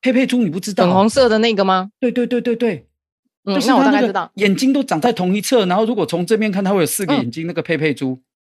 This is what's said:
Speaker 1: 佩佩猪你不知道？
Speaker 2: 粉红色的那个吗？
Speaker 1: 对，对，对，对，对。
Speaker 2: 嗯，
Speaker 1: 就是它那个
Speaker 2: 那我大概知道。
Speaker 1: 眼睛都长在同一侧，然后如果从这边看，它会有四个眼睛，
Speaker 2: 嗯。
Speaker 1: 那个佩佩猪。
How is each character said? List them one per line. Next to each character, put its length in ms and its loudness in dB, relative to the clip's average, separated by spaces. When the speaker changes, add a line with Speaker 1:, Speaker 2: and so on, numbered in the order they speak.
Speaker 1:
佩 120 0
佩 120 2
猪 180 -2
你 60 0
不 120 -6
知 120 -10
道？ 120 2
Speaker 2:
粉 80 4
红 160 4
色 180 2
的 120 2
那 140 2
个 120 2
吗？ 340 0
Speaker 1:
对， 100 0
对， 160 -2
对， 140 -2
对， 160 -2
对。 320 -4
Speaker 2:
嗯， 120 -4
Speaker 1:
就 40 2
是 80 0
它 80 4
那 20 4
个 60 4
Speaker 2:
那 60 4
我 20 4
大 80 2
概 80 2
知 60 -4
道。 220 -4
Speaker 1:
眼 200 2
睛 160 2
都 100 0
长 200 -2
在 100 2
同 240 -2
一 60 -2
侧， 240 2
然 120 0
后 80 2
如 80 -2
果 120 -2
从 200 -4
这 120 0
边 120 0
看， 140 -2
它 80 0
会 80 2
有 60 4
四 200 -4
个 80 0
眼 160 -2
睛， 160 -10
Speaker 2:
嗯。 20 -6
Speaker 1:
那 60 -8
个 80 -4
佩 160 -2
佩 160 0
猪。 280 -6